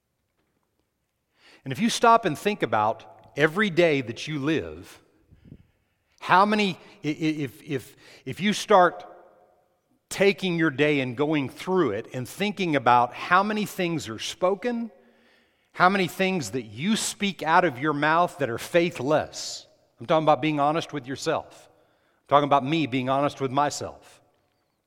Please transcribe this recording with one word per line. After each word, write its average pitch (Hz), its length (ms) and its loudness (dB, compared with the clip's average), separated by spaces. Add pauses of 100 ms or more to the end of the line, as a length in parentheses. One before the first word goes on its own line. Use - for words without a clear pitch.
(1600)
And 135 80 -6
if 127 60 -8
you 226 100 0
stop 226 380 4
and 147 120 -2
think 208 240 -2
about 110 720 -2
every 160 360 2
day 156 320 2
that 117 260 -10
you 151 100 -6
live, 92 600 -6 (1200)
how 185 240 4
many, 208 340 0 (260)
i-, 147 40 -4
i-, 156 360 -2
if, - 180 -12
if, - 340 -8 (300)
if 131 120 -10
you 202 140 0
start 180 540 4 (1040)
taking 190 480 0
your 160 120 2
day 143 300 2
and 127 160 -4
going 147 320 0
through 180 440 0
it 110 200 -6
and 127 160 -8
thinking 185 480 -2
about 123 380 4
how 185 280 2
many 214 220 -2
things 170 460 -4
are 110 80 -10
spoken, 226 720 -4 (840)
how 180 140 4
many 196 180 2
things 185 440 -2
that 127 140 -6
you 135 320 -2
speak - 460 -4
out 165 220 4
of 131 140 -2
your 151 160 -2
mouth 160 420 0
that 127 140 -2
are 113 80 -4
faithless. 151 1080 -2 (320)
I'm 120 60 -16
talking 160 200 0
about 147 180 4
being 151 180 0
honest 151 320 -2
with 139 140 -10
yourself. - 640 -6 (500)
I'm - 80 -20
talking 143 160 6
about 139 180 2
me 147 240 0
being 127 220 -4
honest 139 320 -2
with 135 100 -4
myself. 139 680 -6 (680)